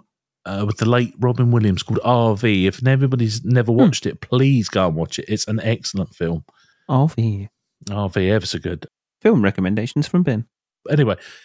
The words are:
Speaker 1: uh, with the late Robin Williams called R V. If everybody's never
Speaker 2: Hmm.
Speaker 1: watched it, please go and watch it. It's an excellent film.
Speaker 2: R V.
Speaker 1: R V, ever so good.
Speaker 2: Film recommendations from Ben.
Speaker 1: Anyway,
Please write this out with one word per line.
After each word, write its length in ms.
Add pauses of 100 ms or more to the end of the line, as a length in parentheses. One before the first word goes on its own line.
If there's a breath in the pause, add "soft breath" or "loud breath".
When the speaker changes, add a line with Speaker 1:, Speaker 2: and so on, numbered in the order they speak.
(440)
Speaker 1:
uh, 220
with 100
the 120
late 300
Robin 320
Williams 320
called 220
R 320
V. 320
If 180
everybody's 580
never 280
Speaker 2:
Hmm. 60
Speaker 1:
watched 280
it, 140
please 480
go 180
and 100
watch 220
it. 100
It's 200
an 120
excellent 540
film. 300 (440 soft breath)
Speaker 2:
R 200
V. 400 (420)
Speaker 1:
R 180
V, 220
ever 160
so 140
good. 260 (340)
Speaker 2:
Film 220
recommendations 640
from 160
Ben. 240 (440)
Speaker 1:
Anyway, 260 (280 loud breath)